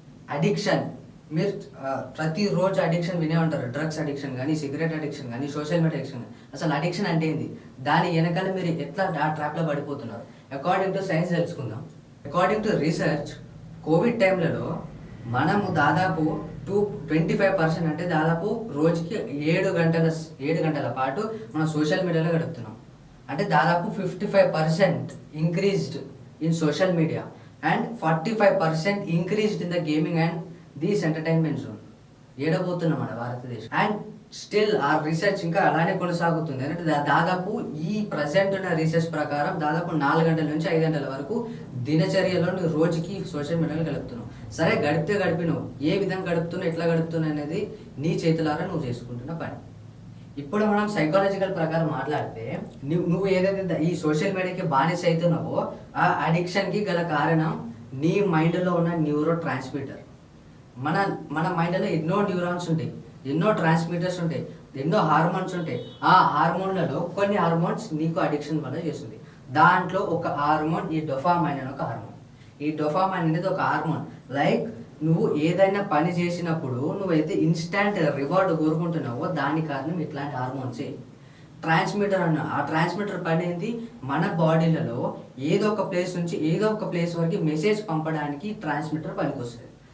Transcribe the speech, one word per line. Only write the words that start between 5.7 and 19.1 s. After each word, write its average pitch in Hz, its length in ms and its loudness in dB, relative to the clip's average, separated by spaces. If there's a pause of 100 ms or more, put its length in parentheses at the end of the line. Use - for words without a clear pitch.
మీడియా 147 200 2
అడిక్షన్ 123 220 -8
కానీ. - 120 -14 (200)
అసలు 151 200 -2
అడిక్షన్ 175 320 0
అంటే 160 200 2
ఏంది, 135 320 -4 (220)
దాని 160 400 2
వెనకాల 185 320 0
మీరు 185 140 -2
ఎట్లా 170 560 -2
ఆ 156 120 0
ట్రాప్లో 156 320 -2
పడిపోతున్నారు? 139 760 -6 (140)
According 190 400 2
to 190 120 -2
science 175 200 2
తెలుసుకుందాం. 127 580 -2 (420)
According 190 380 2
to 185 180 2
research, 165 440 0 (560)
కోవిడ్ 165 360 4
టైంలలో 170 600 2 (440)
మనము 170 480 2
దాదాపు 156 720 2 (220)
టూ, 202 180 2 (220)
ట్వంటీ 170 300 2
ఫైవ్ 190 220 4
పర్సెంట్ 165 300 2
అంటే 160 160 -2
దాదాపు 170 680 0
రోజుకి 160 420 2 (360)